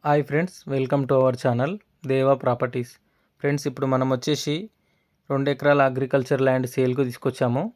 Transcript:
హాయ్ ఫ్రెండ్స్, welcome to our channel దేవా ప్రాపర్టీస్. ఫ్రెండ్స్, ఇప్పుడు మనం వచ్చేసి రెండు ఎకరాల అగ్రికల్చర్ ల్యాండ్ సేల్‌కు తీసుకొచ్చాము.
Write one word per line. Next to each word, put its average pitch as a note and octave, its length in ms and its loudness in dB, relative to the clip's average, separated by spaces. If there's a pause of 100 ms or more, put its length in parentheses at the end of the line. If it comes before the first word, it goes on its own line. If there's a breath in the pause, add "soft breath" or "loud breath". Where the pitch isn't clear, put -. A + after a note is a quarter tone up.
హాయ్ D3 240 2
ఫ్రెండ్స్, D#3+ 260 -2 (160)
welcome C3+ 380 0
to C3+ 80 2
our C3 240 4
channel C3+ 360 0 (320)
దేవా C3+ 320 2
ప్రాపర్టీస్. B2 480 -2 (500)
ఫ్రెండ్స్, C#3+ 300 -2
ఇప్పుడు C3+ 240 -4
మనం C3 220 0
వచ్చేసి D3 400 -2 (760)
రెండు C#3 220 0
ఎకరాల C#3+ 280 4 (100)
అగ్రికల్చర్ C3 560 0
ల్యాండ్ B2+ 260 0
సేల్‌కు B2+ 360 0
తీసుకొచ్చాము. B2 520 -2 (140)